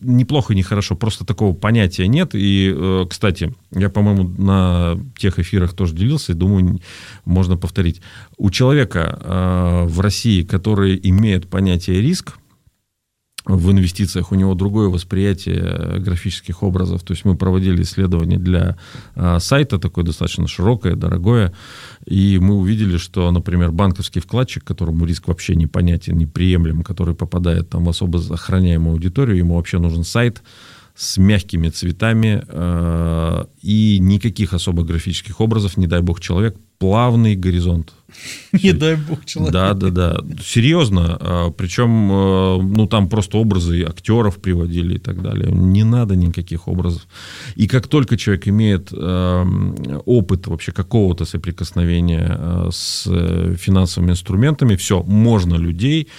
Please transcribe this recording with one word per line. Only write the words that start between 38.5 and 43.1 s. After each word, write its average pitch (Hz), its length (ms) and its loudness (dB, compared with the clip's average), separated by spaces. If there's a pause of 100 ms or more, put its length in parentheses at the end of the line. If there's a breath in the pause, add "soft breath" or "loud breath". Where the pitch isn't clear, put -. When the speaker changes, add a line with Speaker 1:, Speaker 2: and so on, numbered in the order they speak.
Speaker 2:
Не 190 100 4
дай 156 240 2
бог 156 300 -6
человек. 90 260 -4
Speaker 1:
Да, 95 220 2
да, 95 160 0
да. 87 280 0 (240)
Серьезно. 110 800 2
А, 87 300 -2
причем, 107 600 0
э, 95 520 2
ну, 104 240 2
там 98 220 2
просто 107 300 0